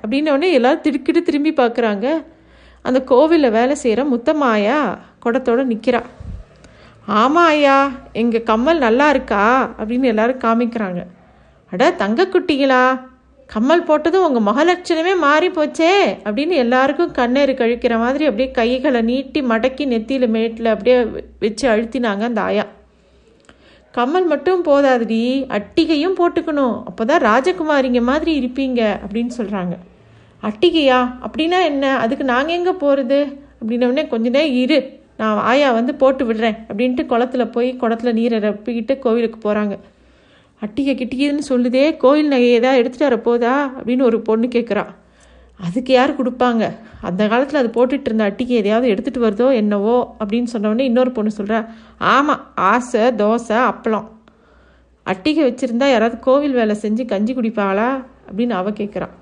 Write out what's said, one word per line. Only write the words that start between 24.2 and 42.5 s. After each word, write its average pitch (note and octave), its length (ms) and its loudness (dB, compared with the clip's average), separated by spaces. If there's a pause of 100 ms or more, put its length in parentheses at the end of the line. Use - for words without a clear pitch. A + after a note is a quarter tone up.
மட்டும் F4 380 0
போதாதுடி, C4 840 2
அட்டிகையும் D#4+ 720 0
போட்டுக்கணும், D#4+ 640 0
அப்பதான் C4+ 400 0
ராஜகுமாரிங்க C4+ 760 2
மாதிரி C#4+ 440 0
இருப்பீங்க" B3 600 -2
அப்படின்னு A#3 320 -4
சொல்றாங்க. F#3+ 400 -6 (640)
"அட்டிகையா? B3+ 800 2
அப்படின்னா E4 420 -2
என்ன? C#4 340 0
அதுக்கு A#3 260 -2
நாங்க C4+ 300 0
எங்க F4 180 -2
போறது?" C#4 680 0 (280)
அப்படின்ன A#3 100 -2
உடனே, B3+ 320 0
"கொஞ்ச A#3 220 -2
நேரம் C#4 260 0
இரு, B3+ 440 0 (180)
நான் G#3+ 200 0
ஆயா B3+ 340 2
வந்து A#3+ 240 0
போட்டு C4 380 2
விடுறேன்" A3 240 -2 (100)
அப்படின்ட்டு B3 360 -2
குளத்துல B3 480 -2
போய் B3+ 300 -2
குடத்துல A3+ 320 -2
நீரை A3+ 260 0
ரப்பிக்கிட்டு A3+ 600 -4
கோவிலுக்கு A3+ 540 -2
போறாங்க. G#3 240 -2 (840)
"அட்டிகை C4+ 360 -2
கிட்டிகைன்னு C4+ 440 -4 (100)
சொல்லுதே, B3+ 480 2
கோயில் D4 340 4
நகையை B3 180 4
ஏதாவது B3 300 4